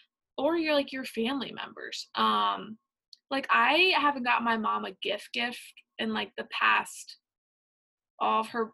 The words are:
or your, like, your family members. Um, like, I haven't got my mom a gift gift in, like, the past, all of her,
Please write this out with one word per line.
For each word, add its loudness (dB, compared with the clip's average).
or 2
your, 2
like, 0
your -8
family -4
members. -12
Um, 0
like, -2
I 6
haven't 2
got 2
my 2
mom -2
a -8
gift -6
gift -6
in, -2
like, -6
the -8
past, 0
all 2
of -4
her, -4